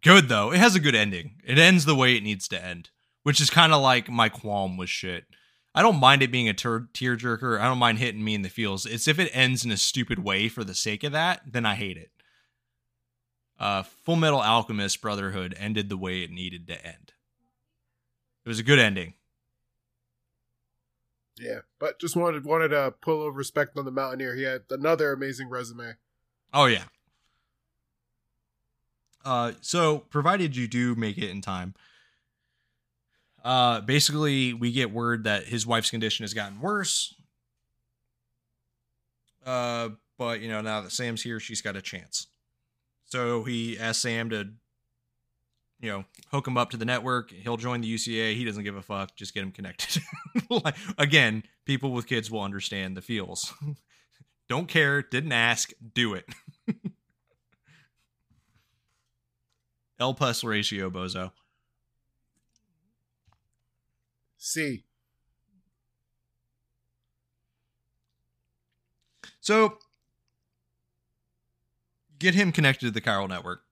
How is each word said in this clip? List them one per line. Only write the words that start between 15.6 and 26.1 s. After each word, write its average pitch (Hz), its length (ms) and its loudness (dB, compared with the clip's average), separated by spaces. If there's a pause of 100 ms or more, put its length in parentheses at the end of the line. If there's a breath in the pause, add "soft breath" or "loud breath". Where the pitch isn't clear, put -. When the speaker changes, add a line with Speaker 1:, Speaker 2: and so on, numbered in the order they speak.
Speaker 1:
the 98 80 -4
way 92 240 -4
it 82 80 -8
needed 87 380 -12
to 85 160 -14
end. - 280 -18 (1300)
It - 40 -12
was 113 100 -4
a 113 60 -4
good 135 140 8
ending. 95 360 2 (2250)
Speaker 2:
Yeah, 123 220 -10 (180)
but - 220 -4
just 170 160 -4
wanted, 165 280 0
wanted 160 240 2
to 139 320 0
put 160 140 0
a - 40 0
little 151 140 -4
respect 139 440 -2
on 139 80 -6
the 131 60 -6
Mountaineer. 131 440 -4
He 131 80 -4
had 131 280 -4
another 147 420 2
amazing 135 360 -6
resume. 120 440 -10 (600)